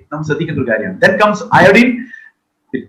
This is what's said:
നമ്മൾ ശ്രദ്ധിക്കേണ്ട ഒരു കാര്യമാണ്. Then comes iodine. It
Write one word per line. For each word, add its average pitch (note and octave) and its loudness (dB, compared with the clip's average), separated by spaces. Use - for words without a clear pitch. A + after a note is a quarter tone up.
നമ്മൾ D3+ -10
ശ്രദ്ധിക്കേണ്ട D3 -6
ഒരു A2+ -8
കാര്യമാണ്. G2+ -4
Then F#3+ 4
comes G#3 0
iodine. A3+ 4
It B2+ -10